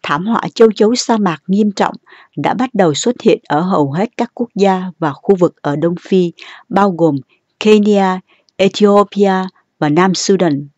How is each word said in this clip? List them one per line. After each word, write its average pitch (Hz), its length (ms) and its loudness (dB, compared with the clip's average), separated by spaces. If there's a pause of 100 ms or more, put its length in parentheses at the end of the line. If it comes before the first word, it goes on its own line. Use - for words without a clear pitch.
Thảm 170 240 -4
họa 226 160 -2 (120)
châu 226 180 4
chấu 220 220 0
sa 240 220 -2
mạc 185 300 -2
nghiêm 202 260 0
trọng - 220 -4 (420)
đã 147 180 -2
bắt 247 200 -4
đầu 170 200 2
xuất - 280 -4
hiện - 220 2
ở 147 160 -2
hầu 160 320 0
hết 190 240 -4
các 240 180 -4
quốc 233 200 -6
gia 185 300 0 (140)
và 151 140 -4
khu - 240 0
vực 175 260 0
ở 143 140 -2
Đông 170 240 -2
Phi, 180 320 0 (360)
bao 196 220 0
gồm 160 260 0 (440)
Kenya, 202 600 2 (360)
Ethiopia 202 800 2 (440)
và 151 100 -2
Nam 175 260 2
Sudan. 165 640 -2